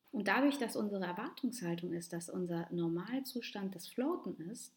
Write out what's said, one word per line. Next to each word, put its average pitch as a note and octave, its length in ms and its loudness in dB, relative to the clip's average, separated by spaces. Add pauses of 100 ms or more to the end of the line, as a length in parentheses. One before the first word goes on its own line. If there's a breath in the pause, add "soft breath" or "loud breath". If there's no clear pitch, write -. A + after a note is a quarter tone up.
(120)
Und G3+ 180 2
dadurch, C4+ 280 6
dass A3+ 200 0
unsere G3+ 280 2
Erwartungshaltung F3 880 -2
ist, E3+ 200 -4
dass E3+ 160 -4
unser F3 420 0
Normalzustand F#3+ 1040 0
das E3+ 120 -10
Floaten A#3 640 -2
ist, - 280 -12